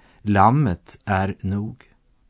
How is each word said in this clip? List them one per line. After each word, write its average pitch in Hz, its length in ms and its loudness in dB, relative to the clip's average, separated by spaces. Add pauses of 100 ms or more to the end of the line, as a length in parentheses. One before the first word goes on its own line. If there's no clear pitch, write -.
(220)
lammet 104 840 2
är 95 360 -2
nog. 104 440 -8 (460)